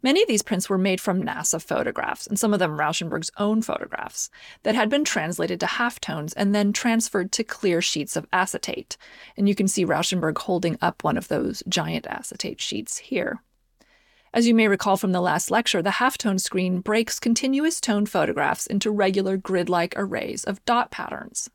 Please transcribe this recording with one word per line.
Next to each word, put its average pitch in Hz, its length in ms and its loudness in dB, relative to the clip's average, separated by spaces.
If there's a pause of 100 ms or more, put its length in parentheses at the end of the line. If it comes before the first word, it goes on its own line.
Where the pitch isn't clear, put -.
Many 277 180 4
of 440 80 4
these 214 140 2
prints 190 260 -2
were 196 80 2
made 185 240 2
from 185 220 0
nasa - 380 -2
photographs, - 680 -4
and 208 120 -2
some 214 140 2
of 208 60 2
them 160 180 0
Rauschenberg's 156 600 -2
own 214 240 2
photographs, - 640 -6 (360)
that 214 100 2
had 220 160 2
been 294 140 2
translated 170 560 -2
to 175 60 -2
halftones 160 720 -4
and 202 180 2
then 208 200 4
transferred 226 580 0
to 226 120 -2
clear 175 360 2
sheets 151 340 -2
of 156 160 -2
acetate. - 680 -2 (400)
And 202 100 4
you 208 60 4
can 190 140 2
see 190 180 2
Rauschenberg 160 500 0
holding 170 460 0
up 170 200 -2
one 156 140 0
of - 120 -6
those - 380 -2
giant 165 400 -2
acetate - 540 -8
sheets - 380 -6
here. - 440 -4 (920)
As 233 120 4
you 233 80 6
may 226 120 8
recall 196 300 4
from 190 160 0
the 180 80 2
last 175 300 0
lecture, 202 320 2
the 196 80 2
halftone 208 500 0
screen 185 400 0
breaks 220 400 0
continuous 269 640 2
tone 208 240 2
photographs 151 600 0
into 202 240 0
regular 196 460 2
grid-like 175 580 0
arrays - 500 -4
of 196 200 -6
dot 240 260 0
patterns. - 640 -10